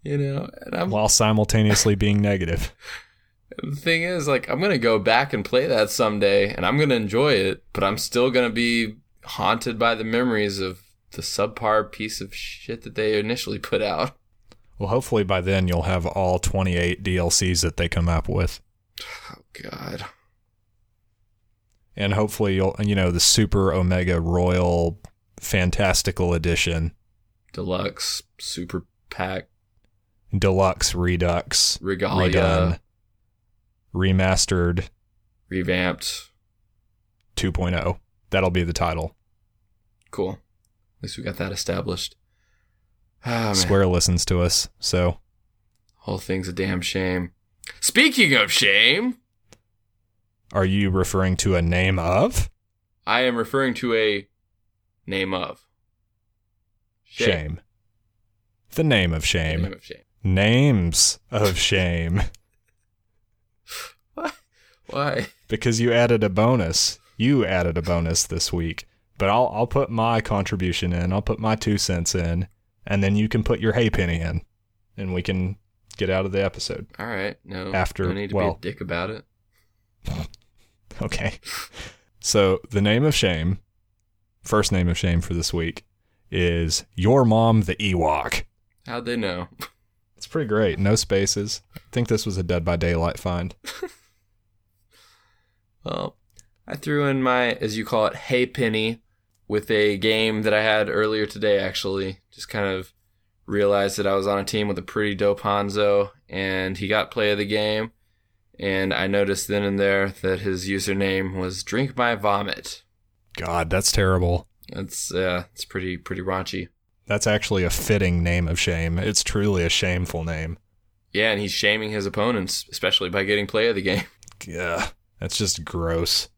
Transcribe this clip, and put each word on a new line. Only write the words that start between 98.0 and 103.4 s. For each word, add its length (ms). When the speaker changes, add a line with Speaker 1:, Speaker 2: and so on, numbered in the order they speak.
Speaker 1:
it, 80
hay 320
penny 560
with 180
a 280
game 440
that 120
I 80
had 260
earlier 380
today, 320
actually. 600
Just 180
kind 180
of 260